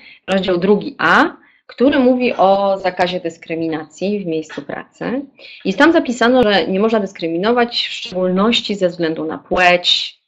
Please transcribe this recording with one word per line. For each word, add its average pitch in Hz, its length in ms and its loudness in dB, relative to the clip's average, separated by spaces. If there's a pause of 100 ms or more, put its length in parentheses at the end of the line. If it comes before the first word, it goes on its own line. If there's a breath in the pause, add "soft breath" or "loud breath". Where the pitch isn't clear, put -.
(260 loud breath)
rozdział 190 320 0
drugi 185 400 0
A, 214 380 2 (300 soft breath)
który 285 320 0
mówi 247 360 2
o 196 440 2
zakazie 180 420 -2
dyskryminacji 165 1000 -6
w 180 60 -8
miejscu 156 360 -6
pracy. 180 600 -8 (420 loud breath)
I 190 100 -2
tam 302 180 4
zapisano, 254 500 2
że 202 240 2
nie 190 140 -2
można 220 200 2
dyskryminować 196 880 -2
w - 40 -10
szczególności 190 800 -2
ze 190 140 -2
względu 160 360 -4
na 160 140 -8
płeć, 180 880 0